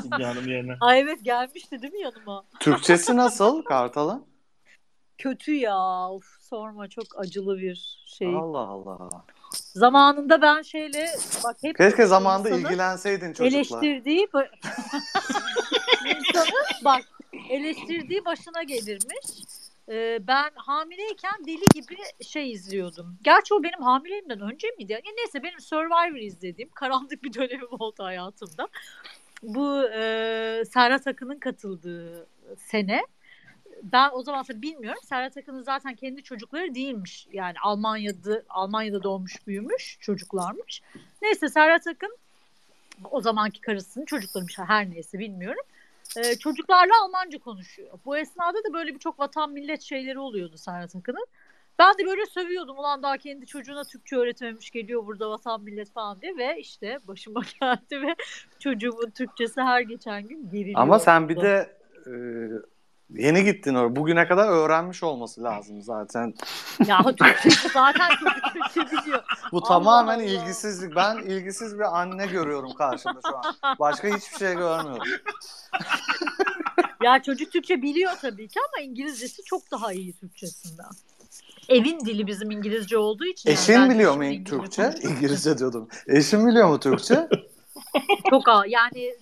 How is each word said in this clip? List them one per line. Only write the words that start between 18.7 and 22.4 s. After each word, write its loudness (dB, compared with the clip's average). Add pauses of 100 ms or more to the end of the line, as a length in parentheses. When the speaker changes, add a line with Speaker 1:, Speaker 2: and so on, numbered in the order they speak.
Speaker 2:
Ee, -4
ben 2
hamileyken -8
deli -8 (100)
gibi -10 (280)
şey -6